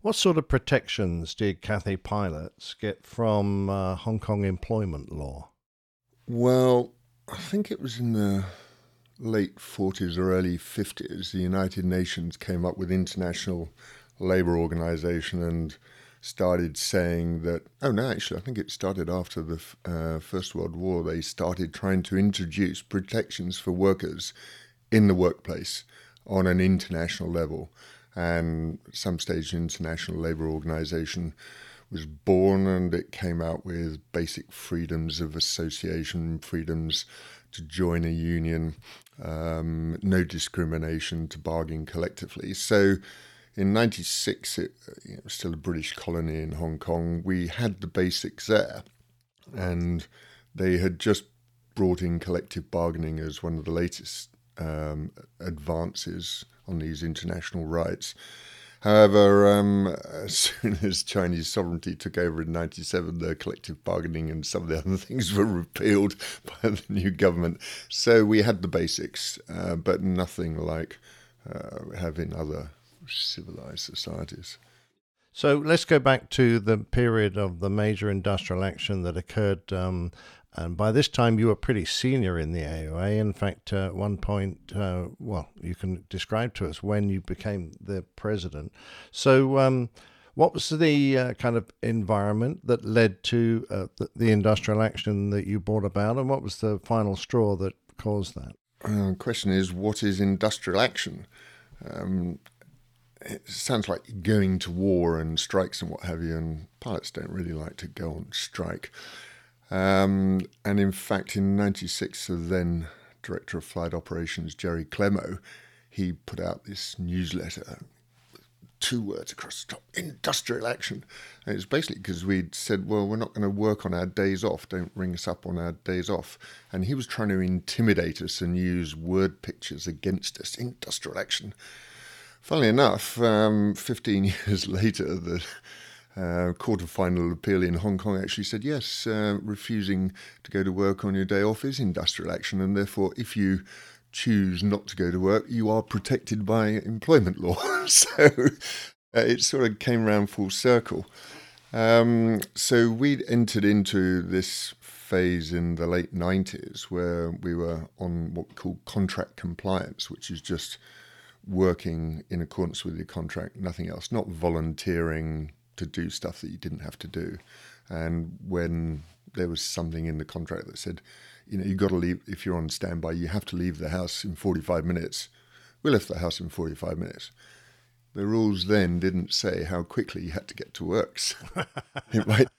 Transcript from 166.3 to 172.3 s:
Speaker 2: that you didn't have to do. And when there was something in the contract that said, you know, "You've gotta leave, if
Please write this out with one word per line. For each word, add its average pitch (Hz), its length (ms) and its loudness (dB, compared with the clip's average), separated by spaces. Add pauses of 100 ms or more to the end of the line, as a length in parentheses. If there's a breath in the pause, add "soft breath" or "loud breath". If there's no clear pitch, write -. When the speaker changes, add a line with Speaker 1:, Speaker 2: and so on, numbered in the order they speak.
Speaker 2:
that - 100 -10
you 90 60 -12
didn't - 240 -8
have 76 180 -14
to 82 80 -14
do. 85 300 -8 (520 loud breath)
And 82 480 -4 (100)
when 82 560 -2 (300)
there 87 160 -2
was 82 120 -6
something 82 440 -4
in 78 140 -4
the 76 60 -6
contract 85 420 -10
that - 100 -16
said, - 240 -10 (460 loud breath)
you 104 100 -6
know, 95 80 -4
"You've 95 120 0
gotta 95 180 2
leave, 87 320 0
if - 180 -10